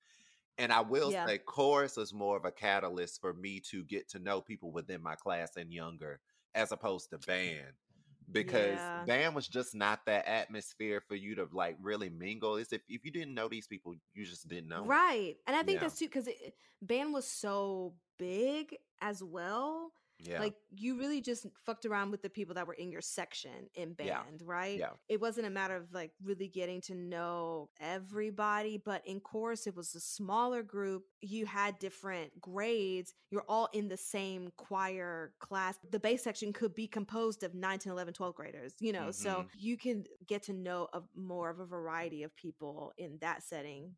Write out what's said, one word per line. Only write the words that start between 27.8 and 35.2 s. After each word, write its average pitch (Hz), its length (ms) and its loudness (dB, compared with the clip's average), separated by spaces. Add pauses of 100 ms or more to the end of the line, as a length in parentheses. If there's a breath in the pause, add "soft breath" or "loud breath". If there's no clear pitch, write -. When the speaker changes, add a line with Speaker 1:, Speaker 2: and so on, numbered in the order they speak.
Speaker 2:
but 202 300 -2
in 190 140 -4
chorus, 226 440 -2
it 190 100 -2
was 170 200 -6
a 165 60 -10
smaller 233 600 2
group. 196 440 -2 (160)
You 214 260 -2
had 202 320 0
different 185 640 -6
grades. 190 720 0 (180 soft breath)
You're 196 160 0
all 220 260 4
in 208 140 2
the 185 100 -2
same 190 600 -2
choir 185 840 -2